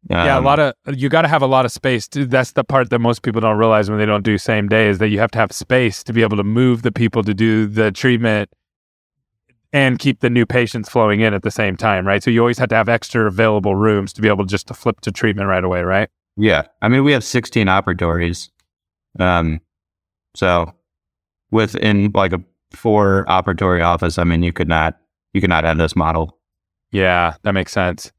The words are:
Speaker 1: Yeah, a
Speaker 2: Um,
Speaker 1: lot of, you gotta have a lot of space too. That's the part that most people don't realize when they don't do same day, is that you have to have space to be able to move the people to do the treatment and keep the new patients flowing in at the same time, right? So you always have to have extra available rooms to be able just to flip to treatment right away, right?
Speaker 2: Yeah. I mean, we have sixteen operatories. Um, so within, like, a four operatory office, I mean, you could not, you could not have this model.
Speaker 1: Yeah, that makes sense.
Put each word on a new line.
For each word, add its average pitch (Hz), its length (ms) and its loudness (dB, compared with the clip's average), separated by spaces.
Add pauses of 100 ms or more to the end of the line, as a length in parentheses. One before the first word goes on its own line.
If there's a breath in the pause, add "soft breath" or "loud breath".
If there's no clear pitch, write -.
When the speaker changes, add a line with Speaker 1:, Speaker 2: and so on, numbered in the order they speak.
Speaker 1:
Yeah, 87 260 0
a - 20 0
Speaker 2:
Um, 127 80 -2
Speaker 1:
lot 143 140 2
of, 143 140 0 (200)
you 135 160 -4
gotta 160 180 2
have 151 140 2
a 135 60 0
lot 131 180 2
of 113 60 -4
space 123 360 -4
too. 139 180 -4
That's 127 280 0
the 135 100 -2
part 127 280 0
that 120 80 0
most 117 240 0
people 113 180 -2
don't 107 160 0
realize 107 320 2
when 107 100 -2
they 107 60 2
don't 104 180 0
do 104 140 0
same 104 320 -2
day, 110 200 4
is 95 100 0
that 107 100 0
you 101 100 0
have 113 120 0
to 117 80 -4
have 104 120 0
space 127 520 -2
to 110 100 -10
be 117 80 2
able 107 160 2
to 101 60 -2
move 117 400 0
the 120 80 0
people 113 320 0
to 104 100 -2
do 110 340 0
the 107 240 0
treatment 113 580 -2 (1200)
and 135 260 2
keep 135 220 -2
the 123 80 0
new 120 160 2
patients 120 420 -2
flowing 107 320 2
in 110 140 2
at 95 100 -4
the 104 80 -4
same 98 240 -2
time, 98 320 0
right? 101 160 0
So 123 80 0
you 117 80 2
always 120 180 2
have 117 120 -2
to 110 60 0
have 110 120 2
extra 117 380 0
available 104 500 0
rooms 101 380 0
to - 80 -8
be 107 80 4
able 101 160 0
just 98 220 -6
to 123 60 -14
flip - 280 -4
to 107 100 -6
treatment 101 380 -2
right 90 140 0
away, 90 180 -2
right? 95 280 0 (280)
Speaker 2:
Yeah. 98 260 2 (180)
I 107 60 0
mean, 131 160 4
we 143 80 4
have 127 120 0
sixteen 113 440 -2
operatories. 87 840 -2 (680)
Um, 85 400 0 (760)
so 87 380 0 (800)
within, 104 640 0
like, 95 200 0
a 90 80 -4 (300)
four 101 560 2
operatory 90 560 0
office, 85 340 0
I 90 60 0
mean, 85 200 2
you 87 100 -2
could 78 160 -4
not, 80 280 0 (360)
you 98 80 0
could 90 80 0
not 80 160 2
have 80 120 2
this 82 180 0
model. 80 420 -2 (540)
Speaker 1:
Yeah, 90 420 0 (100)
that 101 100 -2
makes 92 180 -2
sense. 90 480 -4